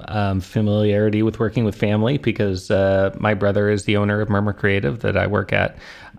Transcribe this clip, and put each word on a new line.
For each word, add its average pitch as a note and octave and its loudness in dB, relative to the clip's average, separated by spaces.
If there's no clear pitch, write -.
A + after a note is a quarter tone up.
um, G2 -2
familiarity G#2 2
with A2 -2
working A2+ 0
with G2+ 0
family A2 0
because, G2+ -2
uh, G2 2
my G#2+ 2
brother G2+ 2
is G#2 0
the G#2 2
owner G#2 0
of G#2 -4
Murmur G2+ 2
Creative G#2 0
that G2 0
I F#2 0
work G2+ -2
at. G2+ -2